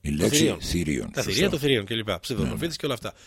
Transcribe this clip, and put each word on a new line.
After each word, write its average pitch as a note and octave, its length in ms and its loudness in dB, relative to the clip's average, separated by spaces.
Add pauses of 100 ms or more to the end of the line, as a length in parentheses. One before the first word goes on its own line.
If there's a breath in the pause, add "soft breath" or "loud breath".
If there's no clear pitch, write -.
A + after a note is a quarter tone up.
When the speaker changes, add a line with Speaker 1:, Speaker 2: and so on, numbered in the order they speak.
Speaker 1:
Η D2 100 -4
Speaker 2:
το D2 60 0
Speaker 1:
λέξη A2 220 4
Speaker 2:
θηρίον. A#2+ 220 4
Speaker 1:
θηρίον, D2+ 500 -2
Speaker 2:
Τα C3 120 -2
Speaker 1:
σωστό. G#2 120 -4
Speaker 2:
θηρία, F3+ 160 4
το E3+ 80 0
θηρίον C3 260 2
κλπ. G#2+ 340 -2
Ψευδοπροφήτης G2+ 420 -2
Speaker 1:
Ναι, E3 80 -2
ναι. D#3 80 -8
Speaker 2:
και - 80 -6
όλα C3+ 100 -2
αυτά. - 180 -8
Speaker 1:
Το - 40 -20 (100)